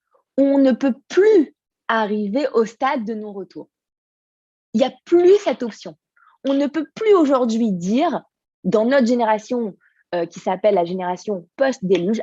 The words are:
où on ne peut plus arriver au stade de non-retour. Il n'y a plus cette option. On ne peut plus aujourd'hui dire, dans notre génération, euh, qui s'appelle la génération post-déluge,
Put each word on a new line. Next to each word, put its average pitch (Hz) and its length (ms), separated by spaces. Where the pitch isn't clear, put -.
où 269 40
on 277 160
ne 269 140
peut 262 220
plus 403 460
arriver 214 680
au 226 120
stade 262 380
de 226 100
non-retour. 202 540
Il 220 60
n'y 262 60
a - 80
plus 359 320
cette 320 240
option. 196 340
On 269 80
ne 277 140
peut 302 280
plus 427 200
aujourd'hui 240 580
dire, 214 500
dans 214 200
notre 262 220
génération, 220 720
euh, 170 120
qui - 140
s'appelle 202 340
la 175 100
génération 180 720
post-déluge, 196 680